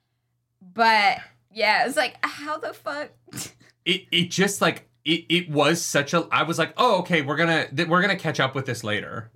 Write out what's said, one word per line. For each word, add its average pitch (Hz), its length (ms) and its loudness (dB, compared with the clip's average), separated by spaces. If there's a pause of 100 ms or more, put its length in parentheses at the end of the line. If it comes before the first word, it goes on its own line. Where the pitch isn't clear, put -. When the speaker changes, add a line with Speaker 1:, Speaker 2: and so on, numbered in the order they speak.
(600)
Speaker 1:
But, 208 580 2 (320)
yeah, 208 340 2
it's 269 120 -2
like, 247 260 0
how 294 340 -6
the 311 160 -10
fuck? 294 360 -10 (220)
<laughs> - 200 -12 (320)
Speaker 2:
It, 185 280 -2
it 175 180 0
just, 196 320 0
like, - 260 0 (180)
it, 170 220 0
it 175 220 0
was 151 320 2
such 139 320 -2
a, 165 180 0
I 131 120 2
was 156 160 -2
like, 156 180 0
"Oh, 220 220 4
okay, 175 240 0
we're 143 120 -4
gonna, 160 400 2
th-, 170 120 0
we're 175 160 4
gonna 196 120 0
catch 160 240 -2
up 131 140 0
with 139 140 -4
this 117 160 -6
later." 98 520 -6